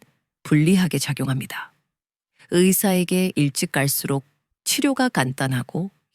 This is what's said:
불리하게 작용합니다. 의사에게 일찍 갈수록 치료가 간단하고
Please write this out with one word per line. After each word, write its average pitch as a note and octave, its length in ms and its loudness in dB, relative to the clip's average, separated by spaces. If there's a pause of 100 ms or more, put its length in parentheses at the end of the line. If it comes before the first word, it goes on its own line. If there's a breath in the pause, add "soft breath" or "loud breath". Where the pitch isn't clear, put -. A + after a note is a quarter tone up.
(440)
불리하게 D#3 560 2
작용합니다. - 760 -6 (800 soft breath)
의사에게 F#3 840 2
일찍 D3 360 -2
갈수록 C#3 540 -2 (400)
치료가 C4+ 440 0
간단하고 C3+ 840 -4 (240)